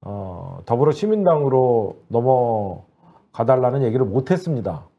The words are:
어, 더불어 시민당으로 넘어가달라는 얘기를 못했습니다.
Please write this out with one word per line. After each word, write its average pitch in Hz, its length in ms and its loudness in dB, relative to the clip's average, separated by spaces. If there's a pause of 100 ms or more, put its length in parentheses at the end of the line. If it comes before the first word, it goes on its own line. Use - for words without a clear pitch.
어, 90 640 -12
더불어 131 260 2
시민당으로 143 1040 2 (100)
넘어가달라는 120 1800 -2
얘기를 123 220 0
못했습니다. 120 800 -4 (140)